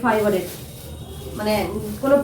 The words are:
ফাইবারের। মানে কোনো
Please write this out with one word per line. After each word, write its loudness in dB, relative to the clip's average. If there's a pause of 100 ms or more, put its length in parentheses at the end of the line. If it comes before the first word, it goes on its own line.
ফাইবারের। 2 (920)
মানে 2 (480)
কোনো 6